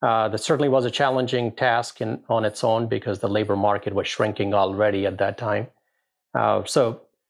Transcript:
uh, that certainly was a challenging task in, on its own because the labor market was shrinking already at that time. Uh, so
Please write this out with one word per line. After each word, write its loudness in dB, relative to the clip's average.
uh, 2
that -4
certainly 2
was 4
a -2
challenging 0
task 0
in, -6
on 0
its -4
own 2
because -4
the -2
labor 0
market 0
was -2
shrinking -2
already 2
at -4
that -2
time. -4
Uh, 2
so 0